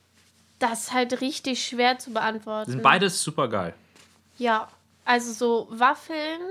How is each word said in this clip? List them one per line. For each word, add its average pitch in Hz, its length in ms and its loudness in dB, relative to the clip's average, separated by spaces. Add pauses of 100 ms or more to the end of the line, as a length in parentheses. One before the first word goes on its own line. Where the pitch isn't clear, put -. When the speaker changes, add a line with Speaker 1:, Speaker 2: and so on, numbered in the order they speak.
(580)
Speaker 1:
Das 226 260 -2
ist - 80 -8
halt 254 280 0
richtig 254 440 -4
schwer 247 340 0
zu 240 140 -14
beantworten. 214 540 -4
Speaker 2:
Die 123 60 -6
sind 127 100 -2
beides 185 400 6
super 151 260 -2
geil. 95 260 -2 (640)
Speaker 1:
Ja, 233 300 0 (360)
also 240 280 2
so 226 380 0
Waffeln, 302 720 0 (100)